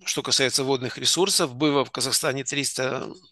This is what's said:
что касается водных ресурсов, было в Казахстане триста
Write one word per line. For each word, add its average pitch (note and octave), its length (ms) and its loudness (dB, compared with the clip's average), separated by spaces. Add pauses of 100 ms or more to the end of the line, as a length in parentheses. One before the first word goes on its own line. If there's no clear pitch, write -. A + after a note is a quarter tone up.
что - 180 -2
касается C3 420 2
водных B2+ 340 -2
ресурсов, E3 580 2
было C#3+ 280 2
в - 60 -8
Казахстане C3+ 540 -2
триста C3 640 -4 (240)